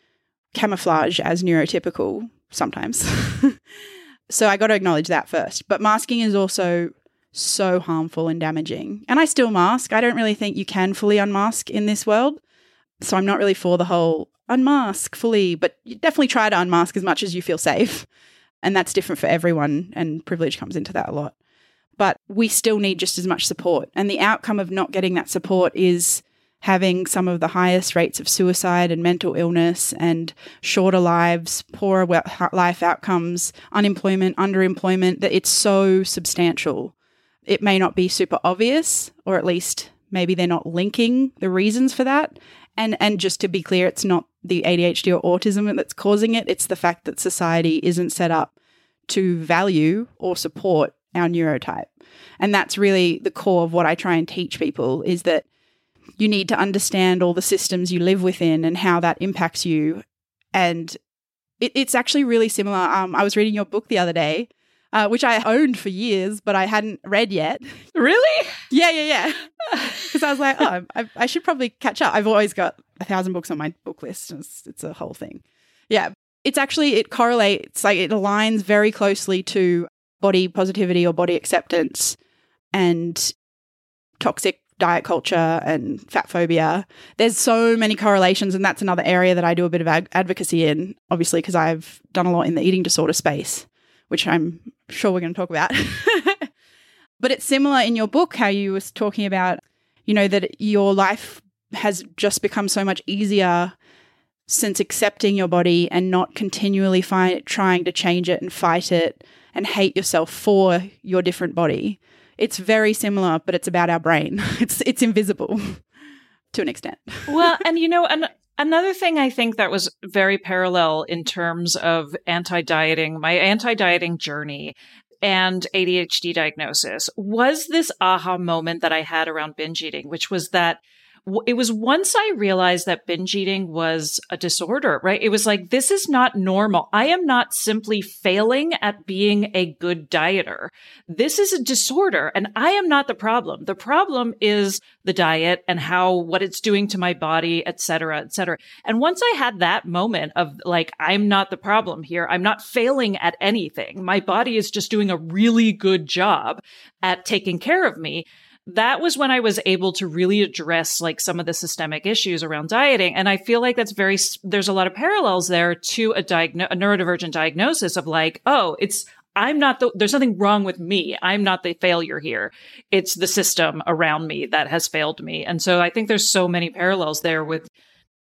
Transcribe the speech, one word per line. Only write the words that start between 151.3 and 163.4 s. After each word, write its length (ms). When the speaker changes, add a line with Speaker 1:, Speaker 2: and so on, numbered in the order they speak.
Speaker 2:
the 80
problem 460
here. 260
I'm 140
not 200
failing 540
at 240
anything. 640
My 180
body 360
is 140
just 180
doing 220
a 60
really 560
good 340
job 520
at 220
taking 340
care 260
of 120
me," 260
that 320
was 180
when 140
I 80
was 260
able 280
to 140
really 340
address, 580
like, 220
some 180
of 60
the 80
systemic 520
issues 380
around 240
dieting. 480
And 140
I 80
feel 240